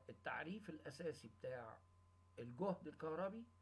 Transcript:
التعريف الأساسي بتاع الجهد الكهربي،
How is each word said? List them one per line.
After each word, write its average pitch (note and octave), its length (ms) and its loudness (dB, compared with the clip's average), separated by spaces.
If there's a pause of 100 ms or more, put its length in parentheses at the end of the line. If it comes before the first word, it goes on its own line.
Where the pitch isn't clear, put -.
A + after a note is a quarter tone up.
التعريف D#3 600 -2
الأساسي D3+ 580 -2
بتاع B2 520 -2 (600)
الجهد C#3+ 480 2
الكهربي، F3+ 580 2 (160)